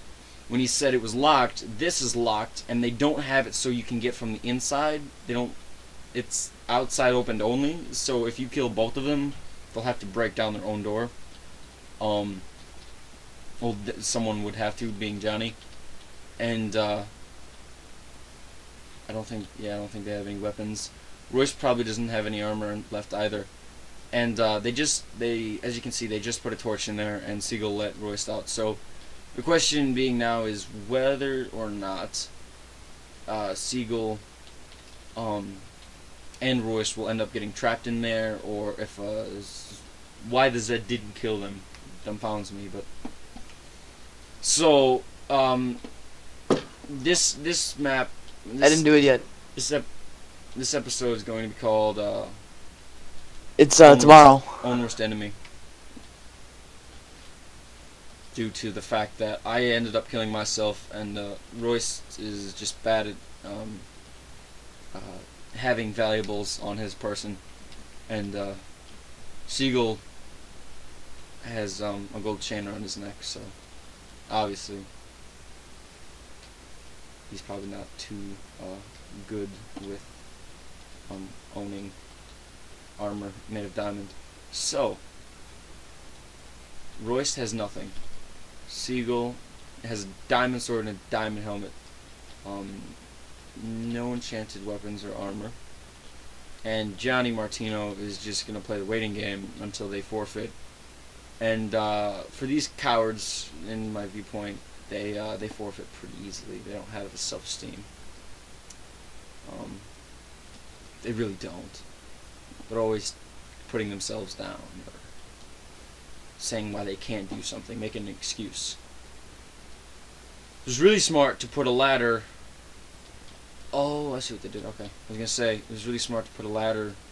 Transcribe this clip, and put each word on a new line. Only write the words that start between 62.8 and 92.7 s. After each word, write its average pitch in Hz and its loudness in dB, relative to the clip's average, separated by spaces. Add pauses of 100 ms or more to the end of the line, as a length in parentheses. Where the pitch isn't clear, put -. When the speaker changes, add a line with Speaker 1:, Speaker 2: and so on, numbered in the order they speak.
Speaker 1:
bad 110 4
at, 95 -6 (300)
um, 104 -8 (1120)
uh, 95 -8 (580)
having 117 2
valuables 104 2
on 104 -4
his 104 -4
person, 104 -6 (720)
and, 104 -4
uh, 101 -4 (960)
Siegel 123 2 (1500)
has, 107 -4
um, 101 -4
a 107 -6
gold 101 -2
chain 104 -4
around 104 -6
his 98 -6
neck, 101 -10
so - -8 (920)
obviously 101 -2 (2500)
he's 101 -10
probably 101 -8
not 98 -10 (120)
too, 101 -8 (260)
uh, 92 -10 (500)
good 101 -4 (340)
with, 98 -10 (1080)
um, 95 -10 (280)
owning 101 -8 (1120)
armor 101 -4 (160)
made 107 -4
of 92 -8
diamond. 101 -4 (440)
So, - 0 (2000)
Royce 127 2
has 117 -2
nothing. 104 -4 (800)
Siegel 123 -2 (480)
has 110 -4
a 95 -10 (200)
diamond 123 4
sword 113 0
and 101 -6
a - -12
diamond 107 -2
helmet. 101 -6 (720)
Um, 98 -8 (800)